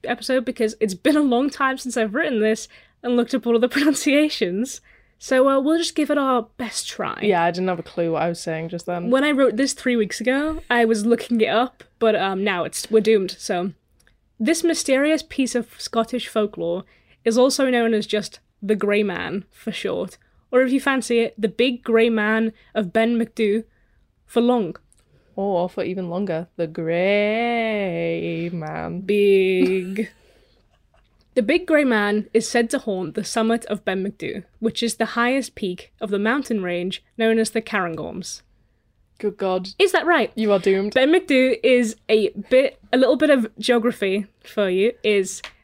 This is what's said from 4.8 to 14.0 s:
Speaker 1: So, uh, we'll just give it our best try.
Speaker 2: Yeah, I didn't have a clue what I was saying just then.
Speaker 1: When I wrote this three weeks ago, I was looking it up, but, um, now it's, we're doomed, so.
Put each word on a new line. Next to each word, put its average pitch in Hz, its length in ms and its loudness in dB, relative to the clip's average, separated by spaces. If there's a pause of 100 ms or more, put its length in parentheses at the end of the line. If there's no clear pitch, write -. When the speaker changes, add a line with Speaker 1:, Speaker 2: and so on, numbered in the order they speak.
Speaker 1:
So, 262 280 2
uh, 269 120 2
we'll 311 160 2
just 330 180 -4
give 294 160 0
it 294 60 0
our 262 260 0 (140)
best - 300 -8
try. - 340 -6
Speaker 2:
Yeah, 180 220 2
I 175 80 2
didn't 185 180 -2
have 175 100 -4
a 165 40 -10
clue 170 280 -4
what 160 120 0
I 170 60 0
was 170 120 -6
saying 165 280 -6
just 170 180 -10
then. 180 220 -4
Speaker 1:
When 262 140 2
I 302 80 2
wrote 254 240 2
this 269 160 0
three 247 260 -2
weeks 208 220 -2
ago, 285 500 -2
I 240 140 4
was 220 220 2
looking 233 340 0
it 214 100 2
up, 240 340 -2 (140)
but, 220 180 2
um, 190 280 -2
now 185 220 -2
it's, - 260 -10
we're 220 100 6
doomed, 196 380 2
so. 185 320 -4 (680)